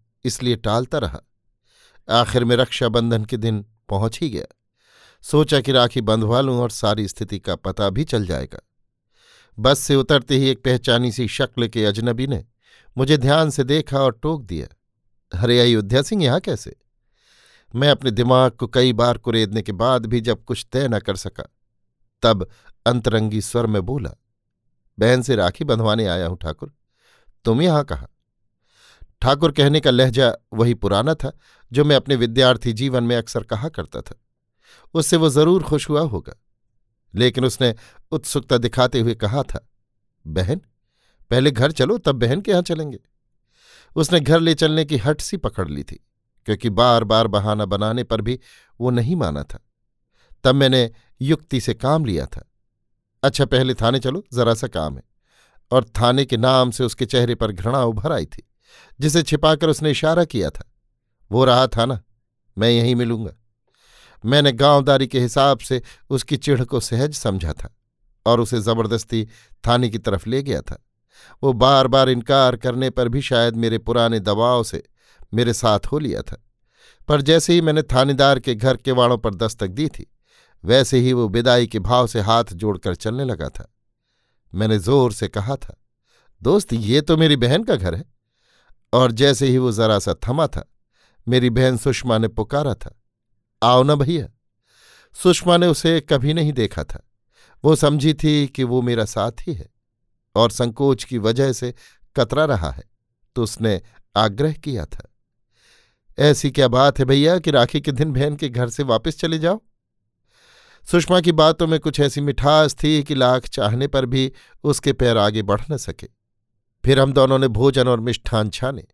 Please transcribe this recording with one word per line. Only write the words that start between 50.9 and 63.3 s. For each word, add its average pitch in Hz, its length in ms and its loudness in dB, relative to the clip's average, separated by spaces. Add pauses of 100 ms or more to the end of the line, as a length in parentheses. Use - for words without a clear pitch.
युक्ति 135 400 -2
से 107 140 -4
काम 151 300 -2
लिया 80 220 -4
था, - 240 -16 (720)
"अच्छा, 135 200 2
पहले 131 300 0
थाने 120 240 0
चलो, 127 260 -6 (100)
जरा 117 200 2
सा 110 120 -6
काम 76 300 -6
है।" 64 60 -18 (680)
और 123 140 2
थाने 123 400 0
के 127 120 -4
नाम 127 340 2
से 127 140 -4
उसके 120 220 -4
चेहरे 120 280 0
पर 110 180 -4
घृणा 120 320 -4
उभर 117 280 -4
आई 95 140 -4
थी, - 220 -20 (520)
जिसे 151 220 0
छिपाकर 156 460 0
उसने 151 220 0
इशारा 165 340 0
किया 90 260 -4
था, - 220 -16 (600)
"वो 127 120 4
रहा 127 220 4
थाना, 120 360 -4 (560)
मैं 117 120 2
यहीं 117 240 2
मिलूंगा।" 117 380 -4 (920)